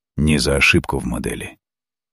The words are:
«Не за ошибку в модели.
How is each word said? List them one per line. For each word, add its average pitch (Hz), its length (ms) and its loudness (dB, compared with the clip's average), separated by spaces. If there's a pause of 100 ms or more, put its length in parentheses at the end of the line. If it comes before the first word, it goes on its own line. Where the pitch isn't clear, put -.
(160)
«Не 76 220 2
за 69 180 0
ошибку - 420 2
в 64 80 -6
модели. - 520 -6 (540)